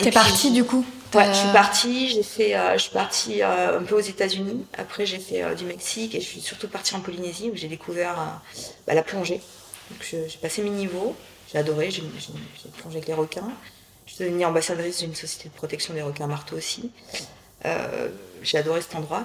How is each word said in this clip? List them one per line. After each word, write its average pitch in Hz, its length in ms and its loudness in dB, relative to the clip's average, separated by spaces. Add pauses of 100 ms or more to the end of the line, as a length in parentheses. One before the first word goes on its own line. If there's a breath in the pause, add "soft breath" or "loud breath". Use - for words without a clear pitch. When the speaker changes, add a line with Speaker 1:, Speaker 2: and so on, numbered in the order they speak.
Speaker 1:
puis 226 80 6
Speaker 2:
partie, 220 400 8
du 240 140 6
coup ? 254 200 2 (300)
Speaker 1:
Ouais, 208 100 10
Speaker 2:
T'as 202 80 6
Speaker 1:
je 196 60 6
suis 202 140 4
partie, 240 580 6
j'ai 214 120 2
fait, 208 320 2
euh, 185 200 4
je 196 80 2
suis - 100 -4
partie, 202 500 0
euh, 180 380 4
un - 20 -4
peu 180 140 2
aux 214 40 6
États-Unis. 196 640 -2 (140)
Après, 202 280 -4
j'ai 190 120 -4
fait, 185 240 -4
euh, 165 120 0
du 175 100 -6
Mexique 220 500 -6
et 180 60 -2
je 180 60 -6
suis - 140 -10
surtout - 280 -8
partie - 260 -4
en 190 60 -4
Polynésie 180 520 -6
où 185 40 -8
j'ai 160 120 -8
découvert, 175 520 -6
euh, 160 400 -10 (260 loud breath)
bah, - 80 2
la 160 80 6
plongée. 185 380 -4 (500)
Donc, - 120 -16
je, - 140 -8 (120)
j'ai - 100 -14
passé 165 240 -4
mes 208 80 0
niveaux, 196 460 -2 (360)
j'ai 151 60 0
adoré, 151 320 2
j'ai, 185 120 -6 (160)
j'ai, 147 100 -12 (340)
j'ai - 60 -18 (100)
plongé 160 200 -10
avec 156 100 -6
les 160 60 -2
requins. 170 360 -2 (560 loud breath)
Je - 80 -18
suis 185 100 -6
devenue 175 200 2
ambassadrice 170 540 0
d'une 165 160 -6
société - 340 -10
de 147 60 -18
protection 156 400 -6
des 151 80 -4
requins 147 240 -4
marteaux 147 300 -6
aussi. 233 340 -6 (760 loud breath)
Euh, - 440 -2 (340)
j'ai - 160 0
adoré 160 220 2
cet - 140 -12
endroit. 160 300 -4